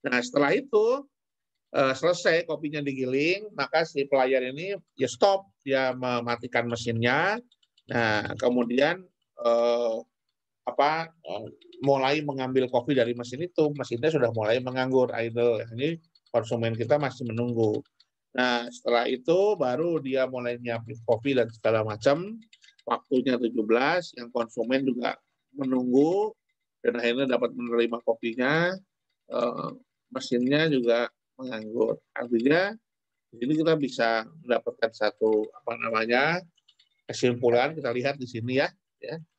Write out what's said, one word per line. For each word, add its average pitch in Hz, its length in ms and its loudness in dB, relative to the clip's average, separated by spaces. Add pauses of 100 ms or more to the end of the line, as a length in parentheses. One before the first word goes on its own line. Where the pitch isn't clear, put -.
Nah, 127 160 2
setelah 185 320 2
itu, 240 560 2 (640)
eh, 131 240 2
selesai 170 480 2
kopinya 151 400 -6
digiling, 139 720 0
maka 156 320 0
si 139 160 -2
pelayan 131 480 2
ini 185 240 -8 (160)
ya 127 160 -2
stop, - 400 2 (160)
dia 131 320 0
mematikan 120 720 -2
mesinnya. 120 720 0 (480)
Nah, 107 480 0
kemudian, 123 640 2 (400)
eh, 117 540 2 (760)
apa, 156 400 2
eh, 104 360 -12 (360)
mulai 139 400 2
mengambil 131 480 -2
kopi 131 240 0
dari 120 240 2
mesin 127 320 -8
itu, 151 240 0
mesinnya 135 400 -2
sudah 123 160 2
mulai 113 320 0
menganggur, 127 480 2
idle. 117 640 0
Ini 147 240 -4 (320)
konsumen 113 480 -2
kita 123 240 0
masih 131 240 -6
menunggu. 113 560 0 (520)
Nah, 120 400 0
setelah 120 320 0
itu 165 560 2
baru 151 400 0
dia 131 240 0
mulai 123 320 -6
nyiapin 117 480 -8
kopi 123 320 2
dan 117 160 0
segala 110 320 0
macam. 143 480 0 (480)
Waktunya 127 560 0
tujuh 117 240 -2
belas, 135 560 2
yang 120 160 -16
konsumen 120 500 -2
juga 120 320 -2 (380)
menunggu 139 800 0 (480)
dan 117 160 -2
akhirnya 120 400 0
dapat 123 160 0
menerima 117 480 -2
kopinya. 127 720 0 (560)
Eh, 123 400 -4 (400)
mesinnya 127 560 0
juga 120 480 2 (240)
menganggur. 113 640 -4 (160)
Artinya, 131 560 2 (560)
di 113 80 -20
sini 123 160 -2
kita 160 240 2
bisa 113 480 0 (160)
mendapatkan 117 560 -2
satu, 107 560 0
apa 120 240 -8
namanya, 117 640 0 (640)
kesimpulan. 123 720 2
Kita 135 160 -4
lihat 131 240 -2
di 127 80 -8
sini 117 320 -4
ya, 143 80 4 (320)
ya. 160 240 -12 (180)